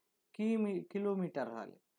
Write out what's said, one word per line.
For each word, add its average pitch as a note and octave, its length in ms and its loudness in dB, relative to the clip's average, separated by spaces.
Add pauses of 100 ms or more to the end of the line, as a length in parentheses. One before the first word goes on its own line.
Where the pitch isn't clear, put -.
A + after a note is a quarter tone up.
(340)
किमी-, G#3+ 560 2
किलोमीटर F#3+ 580 0
झाले. A2+ 260 -8 (240)